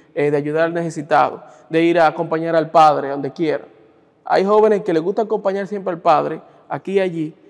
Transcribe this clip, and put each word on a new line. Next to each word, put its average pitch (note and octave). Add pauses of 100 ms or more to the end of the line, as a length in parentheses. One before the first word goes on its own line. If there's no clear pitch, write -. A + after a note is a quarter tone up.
(140)
eh, D3
de D3
ayudar D3
al E3+
necesitado, D3+ (260)
de E3
ir E3+
a D#3+
acompañar D#3+
al D#3
padre D3
donde C#3
quiera. D3+ (600)
Hay E3+
jóvenes G#3+
que F3+
les D#3+
gusta G3+
acompañar G3+
siempre F#3+
al E3
padre, D3+ (280)
aquí D#3+
y G3
allí, E3 (160)